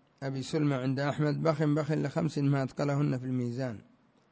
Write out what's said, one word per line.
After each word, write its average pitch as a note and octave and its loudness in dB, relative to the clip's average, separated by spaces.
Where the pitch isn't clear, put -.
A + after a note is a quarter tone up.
أبي C3+ -4
سلمى D3 2
عند C3 -2
أحمد: D3 0
"بخ D#3+ 2
بخ D3 2
لخمس D3+ 0
ما C#3 2
أثقلهن C#3+ 0
في B2 -8
الميزان، B2 -4